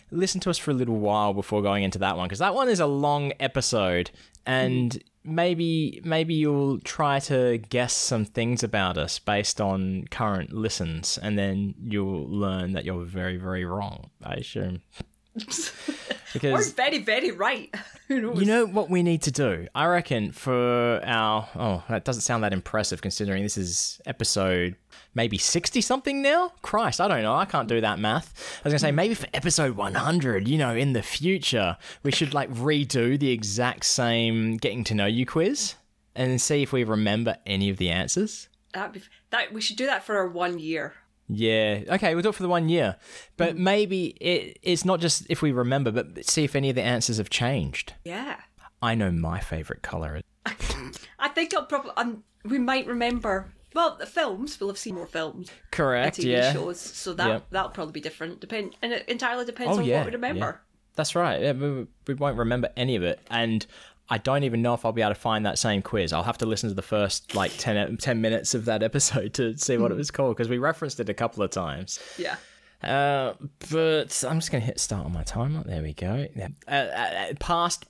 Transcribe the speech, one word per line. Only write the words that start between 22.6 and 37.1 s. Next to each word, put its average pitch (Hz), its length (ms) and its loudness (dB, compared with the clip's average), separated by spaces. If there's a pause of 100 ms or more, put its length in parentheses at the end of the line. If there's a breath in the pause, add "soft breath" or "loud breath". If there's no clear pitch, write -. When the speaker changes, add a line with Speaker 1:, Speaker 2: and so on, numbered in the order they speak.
Speaker 1:
considering 98 400 -2
this 101 160 -2
is - 480 -4
episode 92 720 0 (360 loud breath)
maybe 117 260 0
sixty - 420 0
something 277 420 0
now? 339 300 4 (100)
Christ, 208 380 0
I 190 80 4
don't 139 140 2
know. 107 120 4
I 175 120 2
can't 135 220 0
do 117 120 4
that 104 180 2
math. - 640 -2
I 151 40 0
was 147 60 4
gonna 147 40 4
say 147 140 2
maybe 190 220 2
for - 200 -6
episode 135 400 2
one 98 200 -4
hundred, 131 520 2
you 139 100 2
know, 135 200 2
in 135 160 2
the 113 100 0
future, 139 720 0 (280 loud breath)
we 143 80 2
should, 143 200 2
like, 139 200 0
redo 131 640 2
the 139 140 2
exact 113 540 0
same 113 720 2
getting 113 280 -2
to 113 100 0
know 101 120 4
you 120 200 2
quiz 196 480 0 (400)
and 127 260 0
see 147 220 2
if 131 100 -2
we 127 120 4
remember 107 600 2